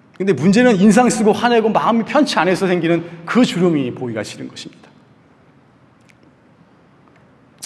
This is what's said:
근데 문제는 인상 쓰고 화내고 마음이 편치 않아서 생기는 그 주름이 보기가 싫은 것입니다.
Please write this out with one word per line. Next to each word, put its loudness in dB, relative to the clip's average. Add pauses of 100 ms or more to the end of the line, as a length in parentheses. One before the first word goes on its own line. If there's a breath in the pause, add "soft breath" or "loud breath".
(160)
근데 -2
문제는 2
인상 4
쓰고 0
화내고 0
마음이 0
편치 -2
않아서 0
생기는 0 (200)
그 2
주름이 -2
보기가 -8
싫은 -16
것입니다. -20 (2750)